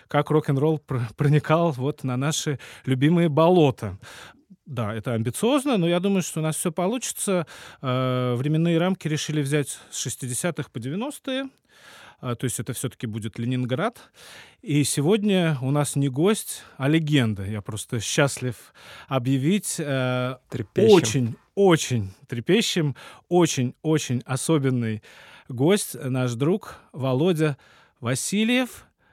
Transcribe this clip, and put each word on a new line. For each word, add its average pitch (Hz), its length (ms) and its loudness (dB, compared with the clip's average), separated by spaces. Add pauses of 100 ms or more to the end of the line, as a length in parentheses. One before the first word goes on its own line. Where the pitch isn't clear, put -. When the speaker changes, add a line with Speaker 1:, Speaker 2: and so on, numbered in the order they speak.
Speaker 1:
как 147 220 0
рок-н-ролл 151 480 2
пр-, 120 380 -4
проникал 156 560 2
вот 131 320 -6
на 127 140 -2
наши 147 400 -4 (260)
любимые 151 460 4
болота. 147 680 4 (680)
Да, 113 280 -6
это 113 200 -6
амбициозно, 233 600 0
но 170 120 2
я 175 120 2
думаю, 196 220 2
что - 180 -6
у - 20 -2
нас 156 140 -2
все - 160 -2
получится. 190 760 -2 (360)
Э, 127 540 0
временные 156 420 2
рамки 180 300 0
решили 151 340 -4
взять 143 360 -2 (120)
с - 80 -14
шестидесятых 131 720 -6
по - 80 -12
девяностые. 254 680 -6 (720)
А, 123 140 -4
то - 100 -8
есть 120 160 -4
это 120 120 -8
все-таки - 340 -8
будет 107 320 -8
Ленинград. 127 600 -2 (640)
И 147 220 0
сегодня 180 760 2
у 131 100 -2
нас 147 260 0
не 139 120 2
гость, 165 540 0 (160)
а 131 100 0
легенда. 143 560 2
Я 104 160 -6
просто 107 400 -8
счастлив - 720 -2 (360)
объявить, 135 720 0
э, 127 580 -4 (120)
Speaker 2:
Трепещем. 190 460 4
Speaker 1:
очень, 127 420 2 (180)
очень 127 600 2 (120)
трепещем, 156 720 0 (320)
очень, 151 540 2
очень 151 420 0
особенный 127 800 -2 (460)
гость, 147 540 0
наш 127 320 -2
друг 151 420 -2 (160)
Володя 147 680 0 (420)
Васильев, 220 880 -2 (260)